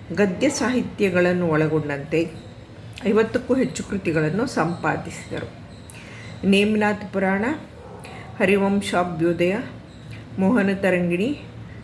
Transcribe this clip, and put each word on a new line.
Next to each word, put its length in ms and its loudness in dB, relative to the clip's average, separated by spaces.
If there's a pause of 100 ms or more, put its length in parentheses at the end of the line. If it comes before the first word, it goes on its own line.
(120)
ಗದ್ಯ 360 2
ಸಾಹಿತ್ಯಗಳನ್ನು 960 2
ಒಳಗೊಂಡಂತೆ 840 0 (760)
ಐವತ್ತಕ್ಕೂ 460 2
ಹೆಚ್ಚು 300 0
ಕೃತಿಗಳನ್ನು 640 0
ಸಂಪಾದಿಸಿದರು. 1040 -2 (1000)
ನೇಮಿನಾಥ 520 4 (100)
ಪುರಾಣ, 320 2 (920)
ಹರಿವಂಶಾಭ್ಯುದಯ, 1160 2 (840)
ಮೋಹನ 360 4
ತರಂಗಿಣಿ, 680 2 (440)